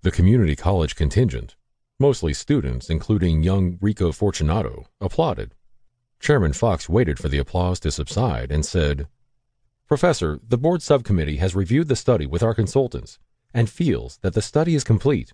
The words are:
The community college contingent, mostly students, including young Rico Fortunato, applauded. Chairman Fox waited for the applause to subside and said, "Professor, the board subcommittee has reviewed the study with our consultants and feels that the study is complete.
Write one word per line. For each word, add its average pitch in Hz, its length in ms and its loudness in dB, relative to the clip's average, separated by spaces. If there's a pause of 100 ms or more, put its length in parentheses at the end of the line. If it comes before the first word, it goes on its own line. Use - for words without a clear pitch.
The 92 80 2
community 90 460 4
college 90 400 0
contingent, 76 600 0 (420)
mostly 127 340 2
students, 69 560 -2
including 82 540 0
young 92 400 0
Rico 101 300 0
Fortunato, 90 760 -2 (120)
applauded. 101 560 -4 (640)
Chairman 113 360 2
Fox 104 340 -2
waited 85 300 0
for 78 100 -4
the 69 100 0
applause 90 420 -2
to 78 100 -2
subside 71 600 -4
and 76 140 -2
said, 73 440 -2 (760)
"Professor, 127 600 0
the 117 100 0
board 160 260 0
subcommittee 92 540 0
has 87 180 0
reviewed 110 340 0
the 131 80 0
study 95 300 0
with 76 160 -2
our 113 120 0
consultants - 640 -2 (340)
and 117 160 0
feels 73 540 -2
that 92 100 -2
the 107 80 0
study 160 340 0
is 143 100 0
complete. 113 500 0